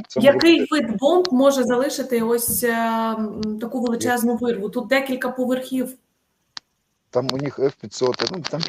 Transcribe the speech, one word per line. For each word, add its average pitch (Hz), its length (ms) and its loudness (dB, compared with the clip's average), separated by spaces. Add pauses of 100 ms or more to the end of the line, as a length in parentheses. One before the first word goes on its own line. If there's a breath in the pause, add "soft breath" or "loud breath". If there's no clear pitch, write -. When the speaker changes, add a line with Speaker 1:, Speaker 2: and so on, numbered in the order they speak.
Speaker 1:
це - 120 -2
може 269 120 8
Speaker 2:
Який 330 280 6
Speaker 1:
бути 254 100 -2
Speaker 2:
вид 226 280 0
бомб 349 340 4
може 262 320 4
залишити 247 580 0
ось, 233 420 0
е, 233 80 2
м, 220 880 -2
таку 240 200 -6
величезну 233 560 0
вирву? 226 320 -2
Тут 226 200 -6
декілька 262 400 0
поверхів. 254 680 -2 (1120)
Speaker 1:
Там 127 220 -2
у 131 40 -8
них 139 220 -6
Ф 135 160 0
п'ятсот, - 580 -4
ну, 180 180 -8
там 190 180 -6